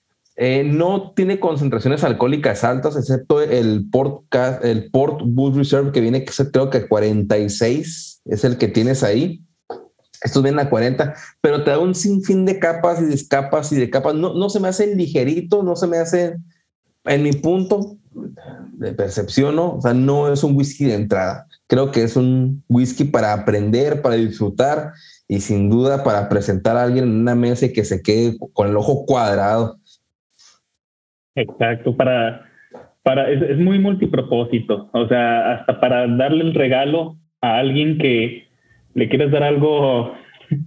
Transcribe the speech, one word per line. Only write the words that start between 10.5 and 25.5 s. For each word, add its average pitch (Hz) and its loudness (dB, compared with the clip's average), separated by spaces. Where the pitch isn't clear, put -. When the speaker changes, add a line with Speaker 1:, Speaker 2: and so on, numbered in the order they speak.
Speaker 1:
a 139 -2
cuarenta, 135 0
pero 143 2
te 147 2
da 147 2
un 180 2
sinfín 190 0
de 190 0
capas 170 0
y 165 2
de 143 -2
capas 143 0
y - 2
de 123 2
capas. 135 0
No, 165 -2
no 190 -2
se 202 -2
me 190 0
hace 208 0
ligerito, 170 0
no 175 0
se 175 -4
me 170 0
hace, 170 0
en 143 2
mi 147 2
punto 185 -2
de - -6
percepción, 104 -2
¿no? 175 -2
O 127 -8
sea, 123 0
no 143 2
es 143 0
un 143 2
whisky 139 0
de 120 2
entrada. 101 -2
Creo 135 2
que 117 2
es 113 -2
un 127 0
whisky 123 2
para 113 0
aprender, 107 0
para 120 0
disfrutar 120 -2
y 101 -2
sin 101 0